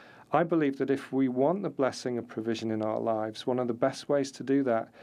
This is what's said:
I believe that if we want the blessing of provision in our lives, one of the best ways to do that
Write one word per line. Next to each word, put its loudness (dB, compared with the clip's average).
I 4
believe 2
that 0
if -2
we 4
want 2
the -4
blessing -2
of -6
provision -4
in -2
our -2
lives, -2
one 0
of 0
the 0
best -2
ways 2
to -12
do 2
that 0